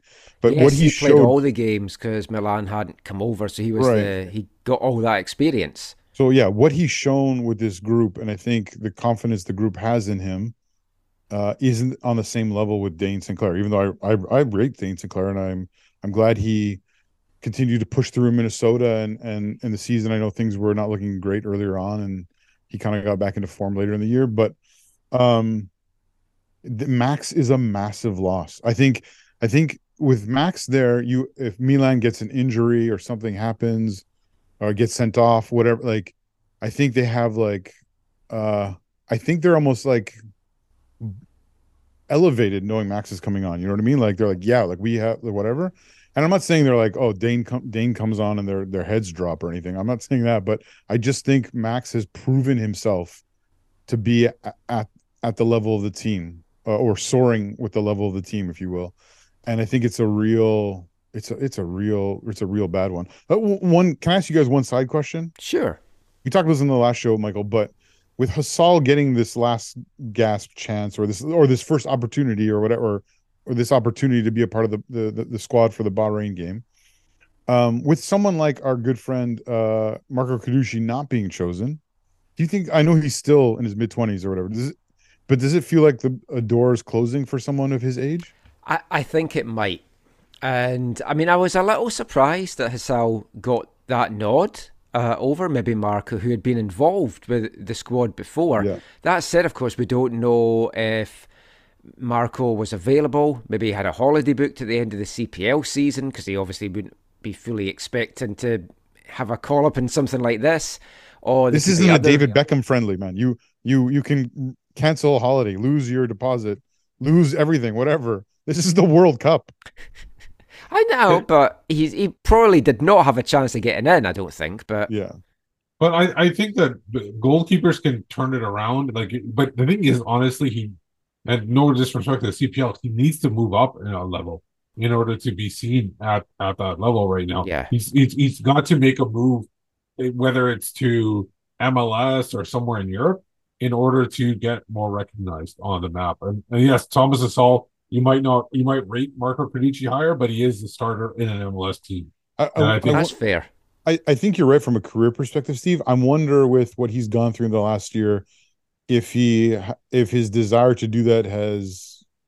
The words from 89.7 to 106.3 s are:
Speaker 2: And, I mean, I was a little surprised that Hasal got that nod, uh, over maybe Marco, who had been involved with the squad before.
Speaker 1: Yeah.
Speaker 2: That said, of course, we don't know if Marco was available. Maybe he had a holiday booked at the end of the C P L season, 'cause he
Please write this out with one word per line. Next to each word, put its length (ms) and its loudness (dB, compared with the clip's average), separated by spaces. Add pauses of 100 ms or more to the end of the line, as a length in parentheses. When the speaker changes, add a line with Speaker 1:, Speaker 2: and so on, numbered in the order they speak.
Speaker 2:
And, 640 -2
I 80 -4
mean, 160 0
I 60 6
was 200 2
a 80 2
little 260 0
surprised 680 0
that 140 -4
Hasal 540 -2 (140)
got 300 -2 (180)
that 240 -2
nod, 480 0 (340)
uh, 260 0
over 280 -2
maybe 280 -2
Marco, 420 -4
who 140 -2
had 100 -2
been 160 0
involved 720 -2
with 380 -4
the 100 -10
squad 400 -4
before. 480 -2
Speaker 1:
Yeah. 160 -4 (240)
Speaker 2:
That 200 2
said, 220 2
of 80 -4
course, 240 -6
we 80 -2
don't 280 0
know 600 2
if 540 -4 (720)
Marco 560 -2
was 200 -6
available. 720 0
Maybe 200 -2
he 60 -2
had 120 -4
a 60 -2
holiday 420 2
booked 280 -2
at 60 -8
the 120 -2
end 140 -4
of 60 -8
the 60 -6
C 220 -8
P 200 -4
L 140 2
season, 500 -2
'cause 140 -14
he 100 -6